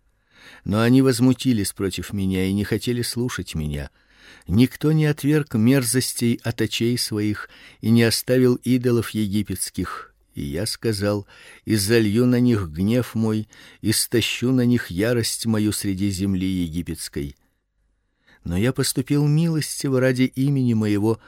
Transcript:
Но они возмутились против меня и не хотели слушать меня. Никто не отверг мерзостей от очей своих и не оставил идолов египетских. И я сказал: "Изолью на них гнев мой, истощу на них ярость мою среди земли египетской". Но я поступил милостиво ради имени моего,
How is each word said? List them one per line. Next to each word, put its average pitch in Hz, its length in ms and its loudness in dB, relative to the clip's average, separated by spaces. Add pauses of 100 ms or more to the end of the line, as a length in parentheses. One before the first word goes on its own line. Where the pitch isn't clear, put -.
(640)
Но 104 160 0
они 123 200 6
возмутились 123 720 2
против 95 400 -6
меня 95 340 0
и 95 80 0
не 101 120 0
хотели 120 360 -2
слушать 117 540 -6
меня. 73 340 -6 (580)
Никто 127 440 2
не 156 140 2
отверг 147 500 0
мерзостей 120 880 2
от - 180 -4
очей 117 380 -2
своих 104 500 -4 (320)
и 110 80 -2
не 117 140 6
оставил 123 520 2
идолов 120 560 0
египетских. 98 1000 -4 (220)
И 85 80 -8
я 76 240 -6
сказал: 104 580 -4 (380)
"Изолью 110 640 2
на 123 120 4
них 113 300 2
гнев 104 460 -2
мой, 110 320 -2 (340)
истощу 113 680 0
на 127 140 2
них 120 260 0
ярость 113 560 -2
мою 107 240 2
среди 98 400 -2
земли 95 360 -2
египетской". 82 880 -6 (1040)
Но 85 120 -4
я 117 180 0
поступил 143 540 0
милостиво 151 720 0
ради 127 220 2
имени 131 540 0
моего, 107 520 0